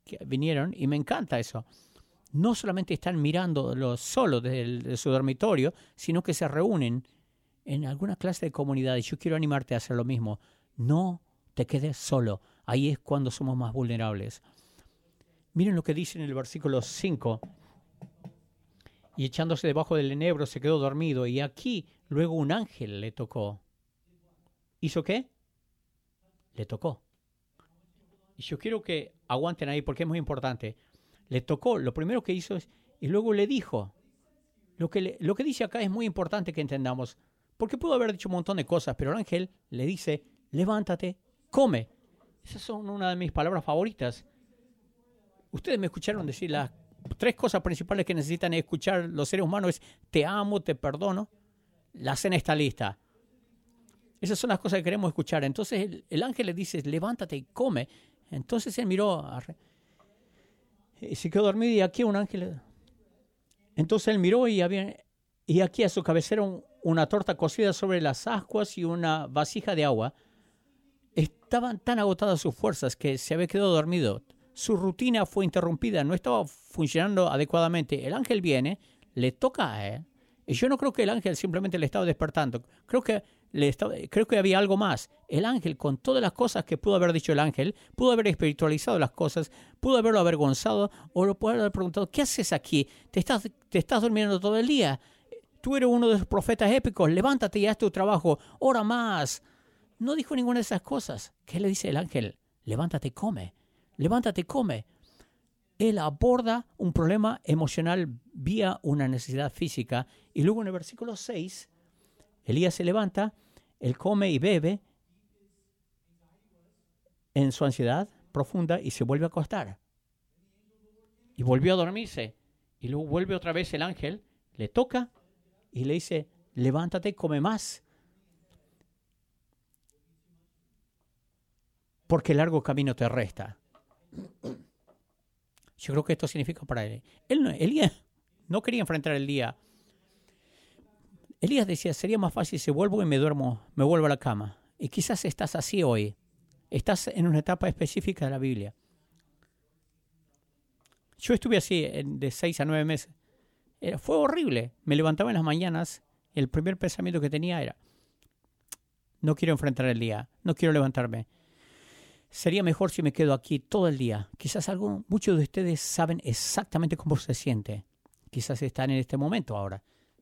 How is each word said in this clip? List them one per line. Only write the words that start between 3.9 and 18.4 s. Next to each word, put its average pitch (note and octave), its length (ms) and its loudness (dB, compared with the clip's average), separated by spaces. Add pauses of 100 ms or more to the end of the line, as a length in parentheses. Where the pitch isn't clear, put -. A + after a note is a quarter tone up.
solo D#3 440 2
desde B2+ 220 -2
el, A#2+ 200 -4
de B2 140 -4
su C#3 140 -2
dormitorio, C3+ 640 2 (220)
sino E3+ 260 -2
que F3 100 -2
se D#3+ 140 -2
reúnen C#3+ 580 0 (640)
en C#3+ 200 -2
alguna D#3+ 300 -4
clase F3 300 -4
de D3 60 -6
comunidad. C3+ 440 0
Y A#2+ 60 0
yo - 160 -6
quiero D#3+ 180 -2
animarte D3 380 0
a A#2 40 2
hacer B2 180 -4
lo A#2+ 80 0
mismo. A2+ 360 -2 (360)
No E3+ 460 0 (320)
te B2+ 120 -2
quedes D3 300 -2
solo. A#2 460 0 (240)
Ahí C3+ 240 2
es C#3 80 -2
cuando C#3 320 -2
somos C3 260 -4
más A#2+ 160 -4
vulnerables. A2+ 720 -4 (1120)
Miren F#3 200 2
lo E3 80 0
que D#3 120 -2
dice F3+ 240 -6
en D#3+ 60 -6
el C#3 100 -6
versículo C3 480 -2
cinco. A#2+ 580 -4 (1800)